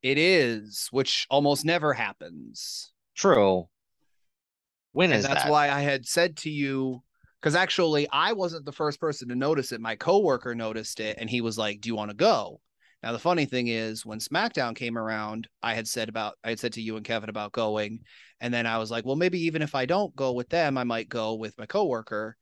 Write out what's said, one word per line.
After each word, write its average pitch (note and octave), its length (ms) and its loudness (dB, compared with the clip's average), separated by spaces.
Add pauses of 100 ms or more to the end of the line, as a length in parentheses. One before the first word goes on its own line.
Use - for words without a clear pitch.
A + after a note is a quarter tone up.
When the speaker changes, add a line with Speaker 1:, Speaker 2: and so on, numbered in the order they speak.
Speaker 1:
It C3+ 160 4
is, A#2+ 720 4
which - 400 0
almost C#3+ 340 4
never D#3 300 2
happens. E2+ 960 -10 (220)
Speaker 2:
True. G2 540 4 (1200)
When E3 180 4
Speaker 1:
And - 20 6
Speaker 2:
is G#2 120 4
Speaker 1:
that's C#3 200 2
Speaker 2:
that? - 0 -
Speaker 1:
why D3 260 4
I C#3+ 100 0
had C#3 260 0
said E3+ 320 2
to D#3+ 120 -8
you, C3+ 520 -2 (380)
'cause D3+ 140 0
actually E3 580 2
I E3 200 2
wasn't E3+ 320 -4
the C#3+ 80 -10
first D3 280 -2
person C#3+ 280 -4
to B2 60 -6
notice C#3 380 0
it. A2+ 80 -8
My A2+ 160 -4
coworker D3+ 580 2
noticed A2 460 -6
it, G#2+ 180 -4
and A2 100 -6
he B2 120 0
was A2+ 180 -2
like, G#2 220 -2
"Do A2 80 -8
you A2+ 60 -2
wanna G#2 200 -6
go?" A2 460 2 (420)
Now, A2+ 100 -8
the A#2 60 -4
funny B2+ 280 2
thing B2 200 -2
is, A2+ 400 -4
when A2 140 -10
SmackDown C#3+ 560 -2
came A#2 200 -4
around, A2 520 -4 (140)
I A2+ 120 0
had A2 140 -4
said A2+ 200 -4
about, A2 360 -6
I A#2 60 -2
had A2+ 100 -4
said A#2 140 -4
to A#2 80 -8
you A2 140 -6
and G#2+ 80 -10
Kevin A2 260 -4
about G#2 220 -6
going, G#2+ 520 -2 (360)
and A#2+ 140 -4
then A#2 120 0
I A2+ 120 0
was A2 140 -4
like, A#2 120 -4
"Well, C3+ 120 0
maybe F3+ 240 0
even E3 220 -2
if C#3+ 120 -4
I C3 120 0
don't F3+ 280 0
go C3+ 180 0
with B2 180 -4
them, D3+ 280 2
I B2 60 0
might A2+ 240 -4
go A2+ 260 -2
with A2 240 -10
my A2 80 -12
coworker." A2+ 760 -2